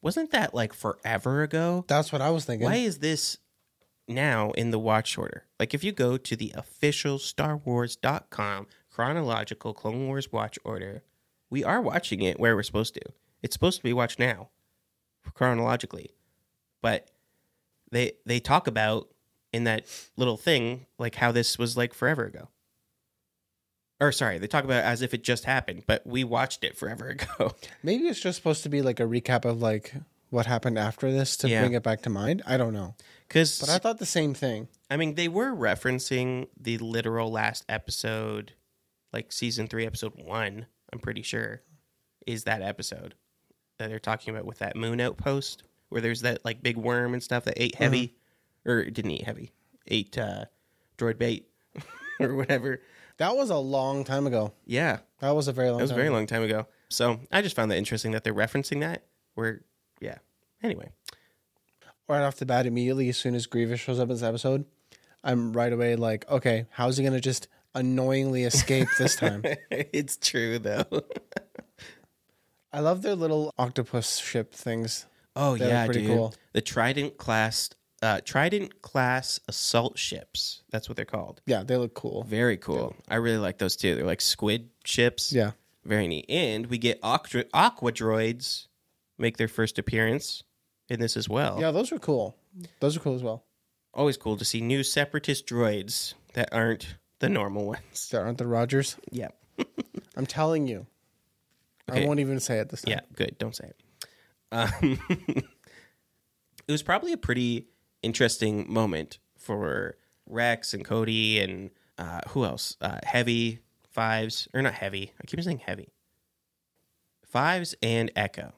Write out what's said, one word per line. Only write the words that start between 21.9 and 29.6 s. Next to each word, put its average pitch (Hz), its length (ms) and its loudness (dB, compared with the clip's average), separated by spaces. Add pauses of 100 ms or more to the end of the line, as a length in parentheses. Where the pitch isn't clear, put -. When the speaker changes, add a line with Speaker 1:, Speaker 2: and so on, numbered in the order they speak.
Speaker 1:
forever 135 320 0
ago. 76 240 -14 (1500)
Or, 143 120 6
sorry, 110 260 0
they 95 100 -4
talk 143 160 2
about 131 200 2
it - 40 4
as 120 140 2
if 127 120 -2
it 120 100 -4
just 123 220 0
happened, 123 420 -2
but - 180 2
we 127 180 -2
watched 120 400 -2
it - 140 -4
forever - 300 -8
<laughs> - 20 -8
ago. - 440 -2 (300)
Speaker 2:
Maybe 226 240 0
it's 285 120 -2
just 180 180 -2
supposed 156 260 0
to 156 60 -6
be, 143 120 2
like, 127 180 2
a 123 40 4
recap 120 420 2
of, 117 160 0